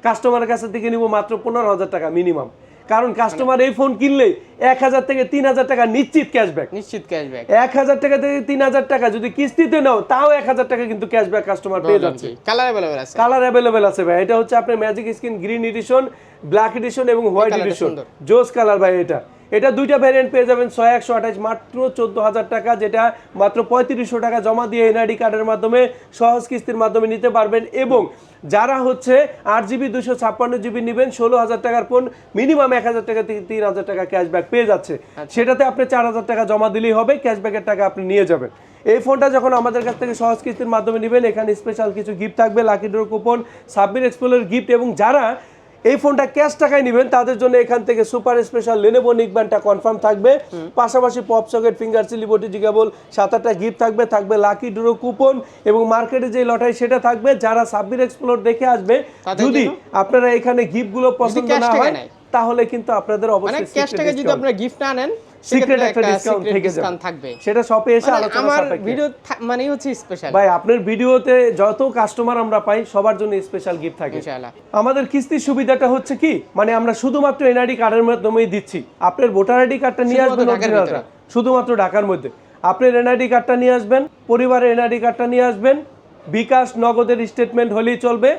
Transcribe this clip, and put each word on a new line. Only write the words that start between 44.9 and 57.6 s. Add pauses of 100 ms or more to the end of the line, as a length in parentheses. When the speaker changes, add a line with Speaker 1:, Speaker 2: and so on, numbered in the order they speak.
Speaker 1:
যারা (680)
এই
ফোনটা (100)
ক্যাশ
টাকায়
নেবেন
তাদের
জন্য
এখান
থেকে (100)
সুপার (140)
স্পেশাল
Lenovo
Nickband-টা
কনফার্ম
থাকবে, (220)
Speaker 2:
হুম। (120)
Speaker 1:
পাশাপাশি (100)
পপ
সকেট,
ফিঙ্গার
স্লিপ,
ওটিজি
কেবল, (280)
সাত
আটটা (100)
গিফট
থাকবে, (100)
থাকবে (100)
লাকি (100)
ড্র (160)
কুপন (340)
এবং (120)
মার্কেটে
যে
লটারি
সেটা (100)
থাকবে। (160)
যারা (100)